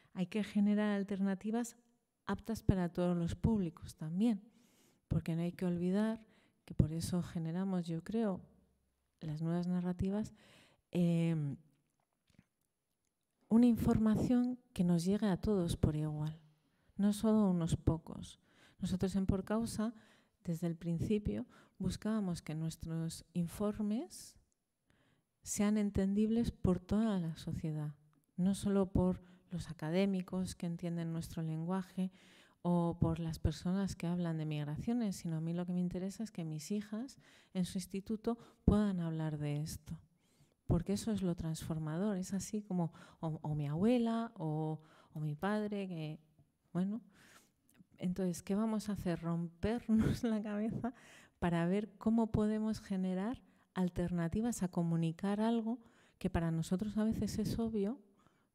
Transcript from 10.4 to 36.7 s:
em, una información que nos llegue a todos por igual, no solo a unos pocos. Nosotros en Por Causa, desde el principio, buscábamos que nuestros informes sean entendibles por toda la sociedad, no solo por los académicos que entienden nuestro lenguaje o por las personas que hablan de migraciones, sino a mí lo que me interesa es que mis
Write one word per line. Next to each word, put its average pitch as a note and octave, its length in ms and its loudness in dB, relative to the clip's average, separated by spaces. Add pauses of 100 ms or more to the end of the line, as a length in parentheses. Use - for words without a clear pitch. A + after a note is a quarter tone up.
em, E3 640 2 (1900)
una A#3 200 8
información A#3+ 920 4 (160)
que F#3 100 2
nos F3 220 4
llegue G#3 220 2
a F3+ 100 2
todos F#3+ 400 0
por - 180 2
igual, D3+ 460 -4 (560)
no G3+ 160 4
solo G#3+ 280 4
a G3+ 100 6
unos E3+ 240 2
pocos. - 640 -2 (400)
Nosotros F3+ 360 -2
en F#3+ 120 0
Por F#3+ 160 2
Causa, A3+ 500 -2 (500)
desde E3+ 220 -4
el E3 100 -2
principio, G#3 720 -2 (320)
buscábamos F#3+ 640 -2
que D3+ 140 -8
nuestros E3 680 -6 (100)
informes G#3 1040 -4 (1080)
sean G#3 340 0
entendibles G#3 720 2
por F3+ 300 2
toda G#3 400 2
la D#3+ 180 -4
sociedad, D3+ 560 -4 (420)
no F#3+ 200 2
solo G3 360 2
por F3+ 300 4 (300)
los E3 180 -6
académicos F#3 840 0
que - 100 -8
entienden E3+ 480 -4
nuestro E3 300 -6
lenguaje F#3 680 -2 (520)
o E3+ 360 2
por E3 200 2
las E3 200 -4
personas F3+ 560 0
que E3+ 120 -6
hablan E3+ 300 -2
de D#3 80 -2
migraciones, D#3 720 -2
sino E3 200 -4
a D#3 40 -2
mí E3 120 -2
lo F3 120 -2
que F3 80 -4
me F3+ 80 0
interesa F3+ 420 -4
es G#3 80 -8
que E3+ 140 -6
mis D#3 260 -6